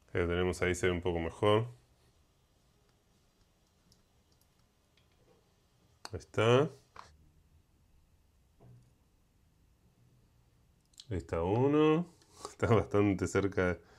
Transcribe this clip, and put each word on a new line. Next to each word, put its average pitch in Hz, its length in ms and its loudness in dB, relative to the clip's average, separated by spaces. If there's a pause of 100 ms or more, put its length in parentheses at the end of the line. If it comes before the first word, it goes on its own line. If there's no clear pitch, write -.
(120)
Que 98 80 -4
lo 87 80 0
tenemos 90 340 -2
ahí, 90 140 0
se 90 100 -2
ve 92 60 4
un 87 100 -2
poco 85 180 -2
mejor. 107 480 0 (4000)
Ahí 90 80 -10
está. 120 500 2 (4000)
Ahí 98 80 -6
está 82 240 -4
uno. 147 640 2 (240)
<laughs> - 200 -18
Está - 180 -4
bastante 101 600 2
cerca 92 520 0 (200)